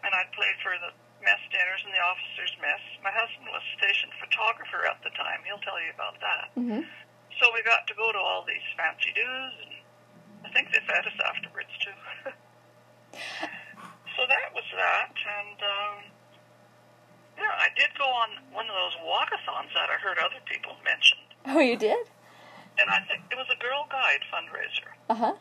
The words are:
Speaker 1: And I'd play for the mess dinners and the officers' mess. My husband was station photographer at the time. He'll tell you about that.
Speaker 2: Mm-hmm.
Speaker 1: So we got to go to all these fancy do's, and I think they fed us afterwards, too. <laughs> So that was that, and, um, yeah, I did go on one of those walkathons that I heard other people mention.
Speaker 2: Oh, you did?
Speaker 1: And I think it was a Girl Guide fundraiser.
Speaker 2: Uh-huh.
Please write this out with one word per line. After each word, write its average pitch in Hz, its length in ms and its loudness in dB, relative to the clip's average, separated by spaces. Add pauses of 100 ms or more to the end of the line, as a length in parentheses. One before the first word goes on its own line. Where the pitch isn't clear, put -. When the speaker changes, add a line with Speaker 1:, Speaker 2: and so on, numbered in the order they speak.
Speaker 1:
And 180 80 2
I'd 185 240 2
play - 240 2
for 180 160 -2
the 175 140 -8 (340)
mess - 240 4
dinners 190 380 0
and 196 100 -10
the 180 60 4
officers' 180 580 -2
mess. 147 220 0 (180)
My 196 140 0
husband 226 420 -2
was - 60 -4 (160)
station - 420 2
photographer - 640 0
at - 160 2
the - 160 -4
time. - 320 -2
He'll 202 160 -6
tell 196 160 -4
you 160 160 -2
about - 240 -8
that. - 400 -2
Speaker 2:
Mm-hmm. 240 240 0 (560)
Speaker 1:
So 254 160 10
we 226 80 0
got 226 240 4
to 214 80 -6
go 220 160 0
to 202 80 0
all 185 240 0
these - 160 -4 (160)
fancy - 400 0
do's, 262 380 -2 (100)
and - 100 -16 (680)
I - 80 -12
think - 220 2
they - 100 6
fed - 240 0
us - 160 -8
afterwards, - 560 -6
too. - 160 -6 (320)
<laughs> - 60 -12 (1800)
So - 160 0
that - 240 4
was - 140 -6 (100)
that, 180 380 2
and, 208 480 -6
um, 302 320 -2 (1400)
yeah, 415 160 0
I - 140 4 (100)
did - 180 4
go 285 80 0
on 240 240 4 (240)
one 220 160 -6
of 202 80 -6
those 180 280 -2
walkathons - 680 -2
that - 160 0
I - 140 0
heard 185 180 0
other - 240 0
people - 400 -8
mention. - 320 8 (320)
Speaker 2:
Oh, 277 160 6
you 233 160 6
did? 233 280 2 (680)
Speaker 1:
And - 160 4
I - 160 4
think - 240 -4
it 247 80 -6
was 254 80 -6
a - 80 2
Girl 277 320 -2
Guide 233 400 2
fundraiser. - 640 -6 (160)
Speaker 2:
Uh-huh. 226 320 2